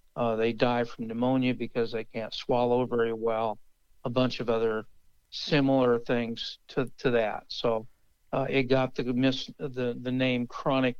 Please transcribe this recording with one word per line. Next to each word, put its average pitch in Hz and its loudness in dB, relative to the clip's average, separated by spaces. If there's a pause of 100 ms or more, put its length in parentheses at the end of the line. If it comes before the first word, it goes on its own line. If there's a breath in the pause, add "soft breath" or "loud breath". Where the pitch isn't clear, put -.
(160)
Uh, 117 0
they 113 2
die 120 2
from 117 -6
pneumonia 127 2
because 117 -2
they 110 -4
can't 110 -8
swallow 123 2
very 117 0
well, 110 -2 (460)
a 131 -4
bunch 127 2
of 117 -2
other 113 0 (440)
similar 135 2
things 117 -4
to, 139 -4
to 131 0
that. 110 0
So, 113 -2 (440)
uh, 139 -2
it 135 2
got 131 2
the 127 -2
mis-, 127 0
the, 127 -4
the 127 -4
name 127 0
chronic 131 0